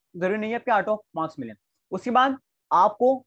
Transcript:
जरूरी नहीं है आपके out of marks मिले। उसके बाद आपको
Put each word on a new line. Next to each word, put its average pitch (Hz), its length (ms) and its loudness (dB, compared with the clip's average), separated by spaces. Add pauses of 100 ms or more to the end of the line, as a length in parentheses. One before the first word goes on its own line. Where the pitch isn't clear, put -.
(160)
जरूरी 185 240 -2
नहीं 214 120 -6
है 233 40 -4
आपके 240 160 -4
out 196 160 0
of 214 100 -2 (200)
marks 160 220 -6
मिले। 117 140 -12 (380)
उसके 190 200 -8
बाद 262 260 2 (340)
आपको 180 360 4 (180)